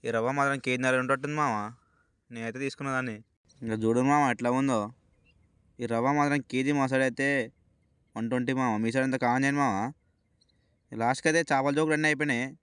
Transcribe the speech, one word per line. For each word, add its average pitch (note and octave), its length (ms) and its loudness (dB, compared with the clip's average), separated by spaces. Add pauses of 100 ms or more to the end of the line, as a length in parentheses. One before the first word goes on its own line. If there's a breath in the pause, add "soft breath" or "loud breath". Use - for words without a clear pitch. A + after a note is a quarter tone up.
ఈ A#2 120 -4
రవ్వ A#2 220 0
మాత్రం C#3 280 0
కేజీన్నర B2+ 380 0
ఉంటట్టుంది C#3 360 -2
మామ. B2+ 160 0 (720)
నేనైతే A#2 340 -8
తీసుకున్న C#3 320 -6
దాన్ని. B2 200 -4 (460)
ఇంకా A2 220 -2
చూడు A#2 260 4
మామ D3 140 4 (100)
ఎట్లా A#2+ 260 0
ఉందో. C3 200 0 (1000)
ఈ A#2 120 -6
రవ్వ A#2+ 280 0
మాత్రం C#3+ 200 2 (120)
కేజీ C3 260 0
మా C3+ 140 2
సైడ్ C3 160 2
అయితే C#3 200 -2 (880)
వన్ A2+ 160 -4
ట్వంటీ B2+ 280 0
మామ. A#2+ 120 2 (120)
మీ A#2 80 0
సైడ్ C3 160 2
ఎంత C3 180 -2
కావాలి B2+ 200 2
చేయండి C#3+ 180 2
మామ. G#2+ 120 0 (1300)
లాస్ట్కి B2 280 2
అయితే D#3+ 100 4 (100)
చేపల C#3 260 2
జోకులు D#3 200 2
అన్నీ D#3 140 2
అయిపోయినాయి. C#3 340 0 (180)